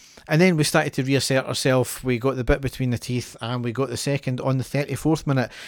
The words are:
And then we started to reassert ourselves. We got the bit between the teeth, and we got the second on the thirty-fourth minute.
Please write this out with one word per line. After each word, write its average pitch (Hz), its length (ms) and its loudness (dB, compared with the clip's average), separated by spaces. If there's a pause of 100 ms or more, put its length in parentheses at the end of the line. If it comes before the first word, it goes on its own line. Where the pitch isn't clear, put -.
(280)
And 156 120 4
then 180 160 6
we 151 80 2
started 147 300 2
to 135 100 -2
reassert 131 440 2
ourselves. 127 560 0
We 127 160 0
got 131 160 0
the 127 80 -4
bit 143 180 2
between 127 300 -2
the 117 80 0
teeth, - 420 -6
and 120 220 -4
we 120 80 -4
got 123 180 -2
the 120 80 -6
second 139 420 -2
on 131 200 0
the 123 40 -2
thirty-fourth 147 600 -2
minute. 131 240 0 (180)